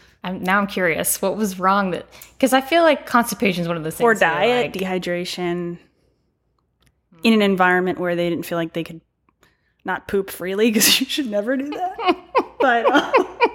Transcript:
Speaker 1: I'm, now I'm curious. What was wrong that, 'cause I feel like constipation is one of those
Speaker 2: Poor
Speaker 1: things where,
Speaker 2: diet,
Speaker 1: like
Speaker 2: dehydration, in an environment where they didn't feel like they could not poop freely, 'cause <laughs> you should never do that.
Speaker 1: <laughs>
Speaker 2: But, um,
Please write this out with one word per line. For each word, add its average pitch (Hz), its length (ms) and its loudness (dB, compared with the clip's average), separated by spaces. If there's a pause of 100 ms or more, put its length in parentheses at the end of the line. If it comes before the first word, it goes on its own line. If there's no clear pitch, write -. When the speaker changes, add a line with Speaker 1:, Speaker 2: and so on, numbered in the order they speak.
(240)
Speaker 1:
I'm, 185 180 -6
now 185 160 2
I'm 202 100 2
curious. 170 520 -2
What 185 160 -2
was 196 220 -4
wrong 190 320 2
that, - 160 -6 (320)
'cause 262 140 2
I 262 80 4
feel 330 220 2
like 311 240 2
constipation 214 560 0
is 170 60 -4
one 170 80 -4
of 156 80 -6
those 160 120 -6
Speaker 2:
Poor 226 180 4
Speaker 1:
things 196 80 0
where, 170 80 4
Speaker 2:
diet, 233 440 0
Speaker 1:
like 185 280 -4
Speaker 2:
dehydration, 175 760 -4 (1500)
in 226 80 6
an 214 100 4
environment 185 560 2
where 175 180 -2
they 175 140 0
didn't 170 160 -4
feel 175 120 -6
like 165 140 -4
they 165 120 -6
could 165 160 -16 (840)
not 185 220 -6
poop 196 240 -2
freely, 196 400 0
'cause 214 160 2
<laughs> 294 140 2
you 262 60 -2
should 269 240 -4
never 208 260 0
do 269 140 -4
that. 370 540 -2
Speaker 1:
<laughs> - 20 -20 (340)
Speaker 2:
But, 508 320 2
um, - 200 2 (420)